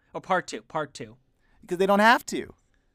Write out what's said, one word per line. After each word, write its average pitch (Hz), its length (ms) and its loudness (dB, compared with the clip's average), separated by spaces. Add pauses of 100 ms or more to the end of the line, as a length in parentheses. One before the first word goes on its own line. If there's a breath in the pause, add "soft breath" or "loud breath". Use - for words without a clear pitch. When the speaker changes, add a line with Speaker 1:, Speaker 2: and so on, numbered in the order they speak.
(140)
Speaker 1:
or 160 80 -10
part 180 240 -2
two, 123 180 -10
part 156 300 -8
two. 110 220 -16 (460)
Speaker 2:
Because 175 160 -8
they 185 100 2
don't 202 120 4
have 226 280 4
to. 127 260 -8 (420)